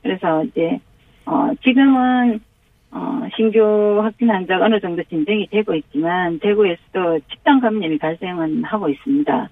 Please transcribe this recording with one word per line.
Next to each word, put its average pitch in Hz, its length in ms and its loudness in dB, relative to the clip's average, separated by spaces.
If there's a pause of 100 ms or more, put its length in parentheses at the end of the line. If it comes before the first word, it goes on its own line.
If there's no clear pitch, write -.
그래서 170 420 -2
이제, - 340 -2 (480)
어, 285 240 0 (140)
지금은, 254 760 4 (520)
어, - 280 -6 (160)
신규 214 640 2
확진 226 280 0
환자가 185 360 0
어느 214 140 2
정도 175 240 -6
진정이 175 460 -2
되고 208 260 -2
있지만 170 640 -4
대구에서도 185 800 0 (100)
집단 277 300 2
감염이 208 380 -2
발생은 165 680 -4
하고 202 240 -4
있습니다. 143 640 -2